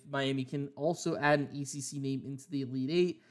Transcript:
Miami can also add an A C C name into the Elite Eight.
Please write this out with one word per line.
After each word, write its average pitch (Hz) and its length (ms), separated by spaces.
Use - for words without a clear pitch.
Miami 135 340
can 143 300
also 165 420
add 147 220
an 131 160
A 143 100
C 139 160
C 139 200
name 135 260
into 135 240
the 139 120
Elite 131 280
Eight. 175 400